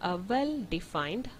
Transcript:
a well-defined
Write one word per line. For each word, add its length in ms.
a 160
well-defined 1120